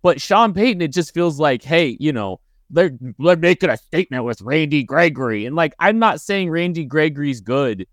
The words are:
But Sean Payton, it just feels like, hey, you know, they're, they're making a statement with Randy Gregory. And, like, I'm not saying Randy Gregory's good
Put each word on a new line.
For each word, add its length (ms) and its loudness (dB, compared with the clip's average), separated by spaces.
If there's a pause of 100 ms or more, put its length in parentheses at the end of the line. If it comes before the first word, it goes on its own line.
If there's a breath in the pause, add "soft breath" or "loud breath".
But 180 2
Sean 320 2
Payton, 300 0
it 100 -2
just 220 -2
feels 260 0
like, 220 2
hey, 360 0
you 140 0
know, 280 -4 (280)
they're, 220 2 (280)
they're 180 4
making 340 2
a 80 -2
statement 460 -4
with 180 -8
Randy 400 0
Gregory. 640 0
And, 100 -6
like, 220 0
I'm 200 2
not 220 0
saying 300 -4
Randy 340 -4
Gregory's 560 -2
good 520 -2